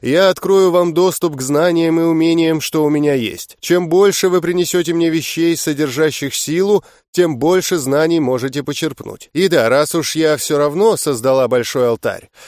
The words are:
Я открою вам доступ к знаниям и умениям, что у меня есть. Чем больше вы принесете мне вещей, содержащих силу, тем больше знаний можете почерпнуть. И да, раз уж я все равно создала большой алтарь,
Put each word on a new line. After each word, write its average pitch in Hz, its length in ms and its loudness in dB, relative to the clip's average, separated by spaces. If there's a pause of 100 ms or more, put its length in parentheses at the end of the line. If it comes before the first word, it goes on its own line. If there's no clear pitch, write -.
Я 170 280 2
открою 185 420 2
вам 175 220 2
доступ 170 420 0
к 131 60 -8
знаниям 165 580 0
и 165 40 0
умениям, 160 580 2
что 156 240 -2
у 147 40 0
меня 147 240 0
есть. 113 460 -6
Чем 175 300 0
больше 190 400 2
вы 180 100 2
принесете 175 540 -2
мне 165 160 0
вещей, 165 480 -2
содержащих 143 760 -2
силу, 185 520 0 (260)
тем 170 260 0
больше 175 400 0
знаний 156 440 0
можете 131 420 -2
почерпнуть. - 680 -8
И 180 160 0
да, 139 180 2
раз 143 260 2
уж 165 220 -4
я 156 220 2
все - 200 -2
равно 165 380 2
создала 131 540 0
большой 123 400 0
алтарь, 107 400 -6 (180)